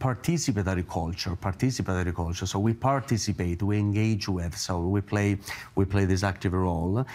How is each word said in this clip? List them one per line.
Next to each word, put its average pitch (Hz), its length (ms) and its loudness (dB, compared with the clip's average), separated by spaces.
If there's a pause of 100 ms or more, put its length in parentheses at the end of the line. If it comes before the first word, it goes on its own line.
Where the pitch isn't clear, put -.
participatory 104 880 0
culture, 85 480 -4
participatory 92 800 0
culture. 87 320 -4
So 98 120 -2
we 113 140 2
participate, 104 880 0
we 101 160 0
engage 104 480 2
with, 87 300 -2
so 90 240 -2
we 98 220 2
play, 101 340 2 (380)
we 98 100 4
play 98 220 2
this 92 160 4
active 92 320 0
role. 92 500 2 (100)